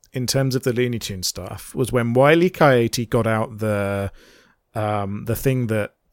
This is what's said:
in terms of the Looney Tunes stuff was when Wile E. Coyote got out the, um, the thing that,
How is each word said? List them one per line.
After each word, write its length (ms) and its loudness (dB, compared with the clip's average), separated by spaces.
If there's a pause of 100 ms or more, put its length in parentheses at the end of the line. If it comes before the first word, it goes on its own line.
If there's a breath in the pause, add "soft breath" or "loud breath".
(120)
in 140 -6
terms 280 0
of 100 -2
the 80 0
Looney 260 -2
Tunes 280 -8
stuff 480 -10
was 180 -2
when 220 0
Wile 280 6
E. 80 4
Coyote 560 4
got 200 0
out 320 -2
the, 540 -2 (600 soft breath)
um, 520 -4
the 100 -2
thing 320 -2
that, 260 -2 (180)